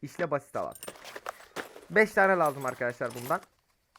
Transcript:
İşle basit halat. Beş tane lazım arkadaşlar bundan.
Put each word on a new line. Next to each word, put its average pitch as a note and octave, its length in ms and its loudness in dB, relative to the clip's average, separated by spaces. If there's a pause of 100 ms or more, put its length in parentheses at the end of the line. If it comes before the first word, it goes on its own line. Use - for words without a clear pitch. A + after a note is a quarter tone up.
İşle D3+ 280 -6
basit - 240 -4
halat. F#2 240 -6 (1120)
Beş G#3 220 4
tane F#3+ 240 6
lazım C#3 300 2
arkadaşlar B2 440 -4 (120)
bundan. D#3 180 -2 (580)